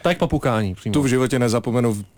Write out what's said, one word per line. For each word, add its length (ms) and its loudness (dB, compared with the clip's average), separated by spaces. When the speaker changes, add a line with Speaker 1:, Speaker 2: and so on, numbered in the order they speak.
Speaker 1:
tak 160 0
popukání 560 0
přímo. 180 -6
Speaker 2:
tu 100 2
v 40 0
životě 320 2
nezapomenu. 580 0